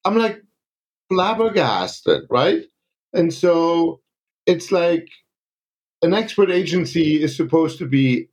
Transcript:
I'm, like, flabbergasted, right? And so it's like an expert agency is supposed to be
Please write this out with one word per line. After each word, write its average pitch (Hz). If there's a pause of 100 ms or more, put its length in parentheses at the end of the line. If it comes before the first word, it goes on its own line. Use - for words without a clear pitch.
I'm, 208
like, 220 (680)
flabbergasted, 185
right? 147 (500)
And 165
so 165 (460)
it's 175
like 170 (920)
an 175
expert 208
agency 165
is 147
supposed 160
to 165
be 131